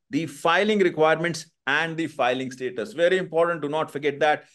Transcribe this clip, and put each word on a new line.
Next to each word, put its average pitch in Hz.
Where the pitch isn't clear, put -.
the 139
filing 196
requirements 160
and 160
the 160
filing 127
status. 117
Very 175
important. 170
Do 143
not 151
forget 143
that. 147